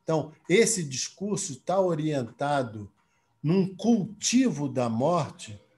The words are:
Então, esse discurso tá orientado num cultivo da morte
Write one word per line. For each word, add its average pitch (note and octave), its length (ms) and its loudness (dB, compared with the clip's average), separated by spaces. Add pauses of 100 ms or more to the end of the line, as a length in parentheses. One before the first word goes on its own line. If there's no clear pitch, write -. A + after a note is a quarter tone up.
Então, D#3+ 300 -2 (160)
esse G3 360 4
discurso C#3+ 720 -6
tá F#3+ 240 0
orientado C#3+ 1080 -2 (540)
num F3 320 2
cultivo G#3 920 0
da B2 180 -2
morte A#2 720 -2 (180)